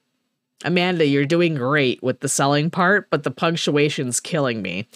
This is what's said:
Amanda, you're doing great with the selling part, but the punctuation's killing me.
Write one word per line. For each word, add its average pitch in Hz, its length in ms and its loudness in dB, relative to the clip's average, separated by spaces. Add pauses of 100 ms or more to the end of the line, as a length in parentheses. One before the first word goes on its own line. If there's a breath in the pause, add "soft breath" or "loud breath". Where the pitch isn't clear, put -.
(640)
Amanda, 175 420 0
you're 139 200 2
doing 165 300 2
great 131 480 0
with 127 180 -2
the 143 80 -4
selling 147 400 2
part, 185 400 2
but 143 140 -2
the 143 80 -2
punctuation's 147 880 0
killing 131 420 -2
me. 92 340 -6